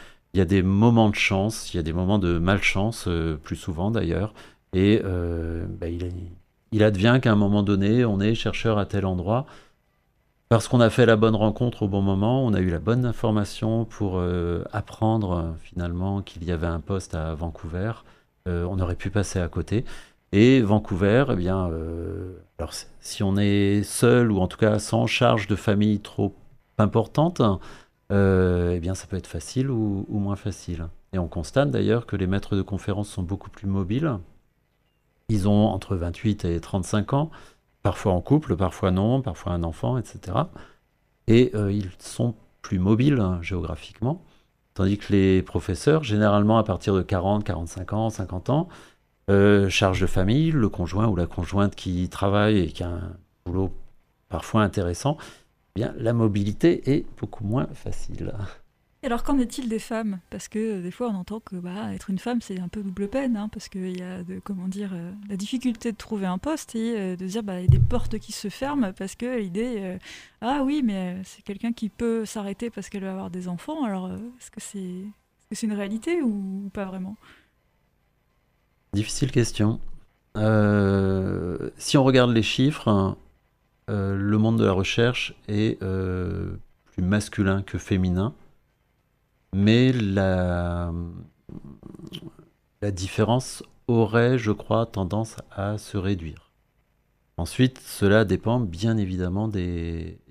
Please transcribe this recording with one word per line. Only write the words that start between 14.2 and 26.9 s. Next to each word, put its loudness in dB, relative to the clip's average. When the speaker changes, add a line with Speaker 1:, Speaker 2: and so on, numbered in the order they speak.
Speaker 1:
apprendre, -2
euh, -2
finalement -4
qu'il -14
y -4
avait -2
un -2
poste -6
à -4
Vancouver. -6
Euh, -2
on -4
aurait -2
pu -6
passer -2
à -2
côté. -2
Et 8
Vancouver, 4
eh 2
bien, 0
euh, -6
alors -6
c-, -12
si -6
on 2
est 4
seul 4
ou 2
en 2
tout -8
cas 4
sans 0
charge 2
de 0
famille 2
trop -4
importante, 2